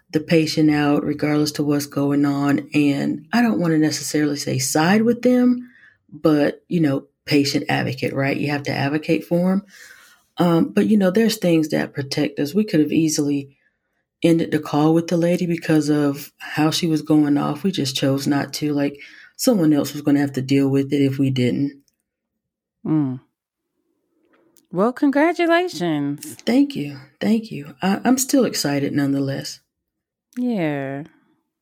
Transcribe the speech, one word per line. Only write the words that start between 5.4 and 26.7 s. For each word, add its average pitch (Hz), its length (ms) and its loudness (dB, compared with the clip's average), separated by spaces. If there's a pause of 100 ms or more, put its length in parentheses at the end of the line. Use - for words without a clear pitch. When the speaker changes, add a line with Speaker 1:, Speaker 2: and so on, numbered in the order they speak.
Speaker 1:
but, 147 580 0
you 175 140 0
know, 143 260 0 (160)
patient 143 460 0
advocate, 131 420 -2
right? 139 240 -2
You - 160 -4
have 143 120 -4
to - 100 -6
advocate 151 500 -2
for 175 300 0
'em. 196 100 -2 (760)
Um, 165 340 2
but, 208 140 2
you 214 100 4
know, 190 120 4
there's 220 280 2
things 160 320 2
that 147 240 -4
protect 143 440 -4
us. 143 160 -4
We 214 120 2
could 165 160 2
have 147 100 0
easily 147 640 -2 (640)
ended 165 300 2
the 151 80 0
call 151 340 2
with 165 140 2
the 180 80 0
lady 175 300 0
because 160 420 0
of 143 520 -2
how 151 300 -2
she 160 180 -2
was 156 140 0
going 151 360 2
off. 147 260 -4
We 196 80 0
just 139 240 -4
chose 139 320 -2
not 147 280 -2
to. 147 180 -4
Like, 143 260 -2 (400)
someone 180 320 2
else 143 220 0
was - 80 -10
gonna 143 180 2
have 143 140 -2
to 131 80 -4
deal 135 260 2
with 139 240 0
it 143 80 0
if 135 200 0
we 135 100 2
didn't. 131 540 -2 (1000)
Speaker 2:
Mm. 143 360 -2 (1500)
Well, 196 220 0
congratulations. 302 1400 0
Speaker 1:
Thank 277 400 0